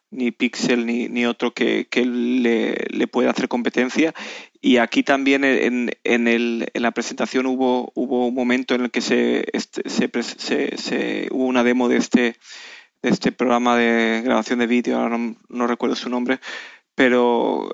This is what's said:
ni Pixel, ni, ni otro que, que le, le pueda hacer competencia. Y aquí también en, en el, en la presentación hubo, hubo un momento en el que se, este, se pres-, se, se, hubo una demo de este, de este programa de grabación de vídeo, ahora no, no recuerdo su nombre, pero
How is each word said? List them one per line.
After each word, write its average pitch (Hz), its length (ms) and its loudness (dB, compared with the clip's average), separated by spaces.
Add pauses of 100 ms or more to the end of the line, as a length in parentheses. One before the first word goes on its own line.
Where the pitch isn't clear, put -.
(100)
ni 123 200 -2
Pixel, 120 560 0
ni, 117 220 -2
ni 120 180 -2
otro 117 260 -2
que, 113 380 0
que 123 160 0
le, 120 800 0
le - 180 -2
pueda 123 240 0
hacer 127 160 -2
competencia. 123 680 -2 (460)
Y 123 180 4
aquí 117 240 2
también 139 420 2
en, 123 460 2 (120)
en 117 260 2
el, 117 440 0
en 113 100 -4
la 117 100 0
presentación 127 520 -4
hubo, 127 500 0
hubo 123 320 0
un 120 80 -2
momento 127 400 0
en 123 100 0
el 120 60 -4
que 123 120 -2
se, 120 500 0
este, - 380 -6
se - 200 0
pres-, - 280 -6
se, 139 400 -4
se, 120 520 -4
hubo 131 140 -2
una 127 180 2
demo 123 280 2
de 123 80 2
este, 120 380 0 (640)
de 123 80 0
este 117 220 0
programa 120 440 2
de 117 480 2
grabación 123 360 0
de 117 60 2
vídeo, 123 320 0
ahora 117 200 -2
no, 117 180 -4 (140)
no 120 160 -2
recuerdo 120 280 -2
su - 140 -6
nombre, 123 320 -2 (540)
pero 120 800 2